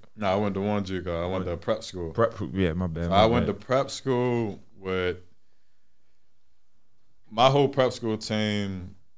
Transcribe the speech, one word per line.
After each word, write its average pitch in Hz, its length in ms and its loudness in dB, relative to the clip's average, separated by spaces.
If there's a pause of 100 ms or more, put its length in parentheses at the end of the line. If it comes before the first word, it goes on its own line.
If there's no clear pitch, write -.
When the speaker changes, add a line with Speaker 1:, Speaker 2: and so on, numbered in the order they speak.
(160)
Speaker 1:
No, 104 160 -2
I 92 40 6
went 104 180 2
to 95 80 -2
one 104 220 0
juco. 87 400 -2
I - 20 -2
went 92 200 -2
Speaker 2:
What? 90 60 -2
Speaker 1:
to 85 60 -4
prep - 260 -2
school. 85 280 -6
Speaker 2:
Prep, - 240 2 (180)
yeah, 90 200 4
my 90 120 0
bad, 85 200 -2
Speaker 1:
So 85 40 0
Speaker 2:
my 98 140 8
Speaker 1:
I - 20 8
went 117 220 4
Speaker 2:
bad. 101 120 -2
Speaker 1:
to - 60 -16
prep 135 240 0
school 123 720 0 (180)
with, 92 400 0 (2250)
my 120 180 8
whole 143 180 6
prep 131 260 2
school 110 240 -2
team 104 800 -2 (220)